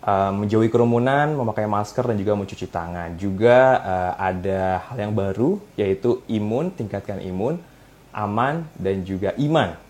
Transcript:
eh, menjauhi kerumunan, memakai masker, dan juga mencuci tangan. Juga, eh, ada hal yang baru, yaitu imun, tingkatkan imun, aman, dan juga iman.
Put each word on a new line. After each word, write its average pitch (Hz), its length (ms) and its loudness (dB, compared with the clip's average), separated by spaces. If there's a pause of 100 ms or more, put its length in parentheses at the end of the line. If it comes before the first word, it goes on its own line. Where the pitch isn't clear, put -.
eh, 98 320 2
menjauhi 110 320 2
kerumunan, 120 640 2
memakai 110 320 -2
masker, 104 480 -2
dan - 0 -
juga 101 240 0
mencuci 95 320 -8
tangan. 85 480 -8
Juga, 101 400 4 (240)
eh, 92 300 0 (100)
ada 92 640 -2
hal 113 160 -10
yang 104 160 -4
baru, 104 400 0 (160)
yaitu 101 560 0
imun, 113 400 -2
tingkatkan 101 480 -8
imun, 95 400 -4 (560)
aman, 117 480 -2 (160)
dan 95 240 0
juga 95 400 -2
iman. 143 320 2 (160)